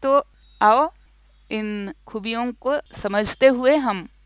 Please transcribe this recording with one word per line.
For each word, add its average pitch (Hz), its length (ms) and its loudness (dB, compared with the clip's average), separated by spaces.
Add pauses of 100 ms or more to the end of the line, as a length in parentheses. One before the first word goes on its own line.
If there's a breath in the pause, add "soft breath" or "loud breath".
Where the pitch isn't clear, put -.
तो 277 220 2 (360)
आओ, 240 300 4 (600)
इन 208 420 -8 (140)
खूबियों 226 440 -6
को 269 260 -4 (160)
समझते 208 540 0
हुए 254 280 4
हम 220 320 -2 (180)